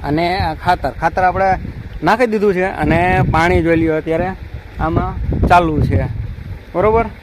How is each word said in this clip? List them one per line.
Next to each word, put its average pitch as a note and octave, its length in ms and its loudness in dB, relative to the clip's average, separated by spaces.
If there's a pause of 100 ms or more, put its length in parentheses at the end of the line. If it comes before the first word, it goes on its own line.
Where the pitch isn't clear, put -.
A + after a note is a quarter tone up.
અને D#3 180 0 (380)
ખાતર, F3 360 0
ખાતર E3+ 240 0
આપણે F#3 240 2 (560)
નાખી A3+ 280 4
દીધું G#3 220 2
છે F#3 120 0 (160)
અને D#3 180 2 (320)
પાણી E3+ 340 4
જોઈ E3 160 4
લ્યો D#3+ 160 0
અત્યારે D#3+ 300 -2 (520)
આમાં E3+ 320 -2 (380)
ચાલુ F3 320 4
છે, C3+ 260 0 (680)
બરોબર? G#3+ 320 2 (180)